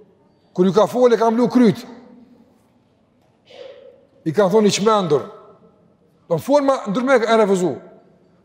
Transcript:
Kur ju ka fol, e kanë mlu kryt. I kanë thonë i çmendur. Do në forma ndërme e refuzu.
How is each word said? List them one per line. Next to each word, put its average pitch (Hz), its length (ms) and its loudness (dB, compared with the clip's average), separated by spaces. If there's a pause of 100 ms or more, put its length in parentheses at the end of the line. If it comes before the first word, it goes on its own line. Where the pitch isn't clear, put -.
(560)
Kur 185 140 2
ju 165 60 -4
ka 202 120 4
fol, 247 240 2
e 220 80 2
kanë 226 160 0
mlu 240 160 0
kryt. 240 300 2 (2500)
I 160 120 -6
kanë 190 180 2
thonë 214 160 2
i - 80 -2
çmendur. 180 480 0 (1040)
Do 170 80 -2
në - 80 -10
forma 277 300 0 (160)
ndërme 254 340 0
e 220 160 2
refuzu. 185 320 0 (720)